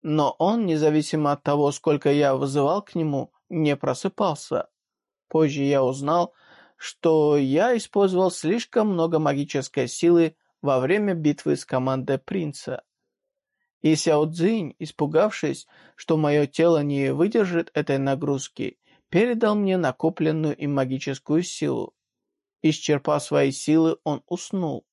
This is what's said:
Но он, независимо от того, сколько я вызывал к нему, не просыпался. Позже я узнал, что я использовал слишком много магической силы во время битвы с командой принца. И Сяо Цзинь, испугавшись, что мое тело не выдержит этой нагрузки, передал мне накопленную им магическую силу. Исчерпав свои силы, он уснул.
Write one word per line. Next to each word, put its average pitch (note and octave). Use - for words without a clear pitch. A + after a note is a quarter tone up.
Но D3+
он, G#3
независимо D3+
от C#3+
того, C#3+
сколько D3
я C#3+
вызывал C#3
к -
нему, D3
не D3+
просыпался. D3
Позже D3
я C#3
узнал, C#3
что D3+
я D#3
использовал F#3+
слишком G#3+
много E3
магической C#3+
силы E3+
во C3
время G3
битвы D3
с -
командой C3
принца. D#3
И D3+
Сяо D3+
Цзинь, E3+
испугавшись, D#3
что -
мое D3
тело D#3+
не C#3
выдержит F3+
этой D3
нагрузки, C#3
передал A3
мне G3
накопленную D#3
им C#3+
магическую C3+
силу. C#3+
Исчерпав D3+
свои C#3+
силы, D#3+
он D3
уснул. F3